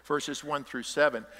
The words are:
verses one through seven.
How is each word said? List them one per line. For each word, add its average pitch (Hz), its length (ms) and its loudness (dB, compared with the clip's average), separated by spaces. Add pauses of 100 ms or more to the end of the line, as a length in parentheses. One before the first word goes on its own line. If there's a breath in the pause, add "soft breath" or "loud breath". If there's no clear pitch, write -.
verses 147 400 -2
one 147 180 -2
through 123 200 -6
seven. 139 420 4 (140 loud breath)